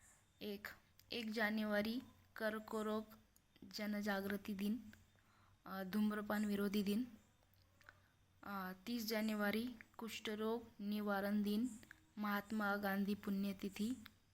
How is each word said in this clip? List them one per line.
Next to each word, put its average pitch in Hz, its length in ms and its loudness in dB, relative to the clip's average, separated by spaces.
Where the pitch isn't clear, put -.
एक, 208 260 -8
एक 220 200 -4
जानेवारी 214 680 2
कर्करोग 214 680 0
जनजागृती 202 800 0
दिन, 208 360 -2
अ, 190 180 -6
धूम्रपान 208 640 2
विरोधी 202 380 2
दिन. 208 220 4
अ, 190 300 -6
तीस 240 200 0
जानेवारी 214 600 2
कुष्ठरोग 220 680 -2
निवारण 208 600 2
दिन, 208 240 4
महात्मा 208 600 0
गांधी 202 380 2
पुण्यतिथी. 202 800 0